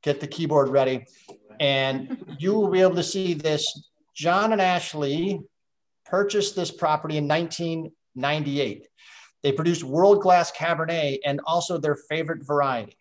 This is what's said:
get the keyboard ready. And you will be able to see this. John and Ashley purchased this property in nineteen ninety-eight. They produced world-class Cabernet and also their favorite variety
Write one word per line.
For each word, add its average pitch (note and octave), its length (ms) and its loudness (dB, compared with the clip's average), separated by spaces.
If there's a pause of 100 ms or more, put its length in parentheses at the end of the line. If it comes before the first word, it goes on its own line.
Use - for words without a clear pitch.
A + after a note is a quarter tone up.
get D3 180 -2
the D3 80 -8
keyboard D3 420 2
ready. C3 360 2 (540)
And C3+ 800 -2
you F#3 180 0
will G3+ 120 2
be F#3 120 4
able F3+ 140 6
to E3+ 80 0
see F#3 320 -2
this. D3+ 280 0 (520)
John F#3+ 380 2
and G3+ 80 2
Ashley E3 800 0 (640)
purchased G3+ 500 0
this F3+ 160 -4
property D#3 460 -2
in D3 100 -2
nineteen E3 640 -2 (240)
ninety-eight. C#3 720 -2 (560)
They C#3 80 2
produced D#3 320 0
world-class F3+ 680 4
Cabernet D#3+ 760 -2
and C#3+ 200 -2
also E3+ 320 -2
their D3 180 0 (140)
favorite D#3 360 -4
variety C3+ 560 0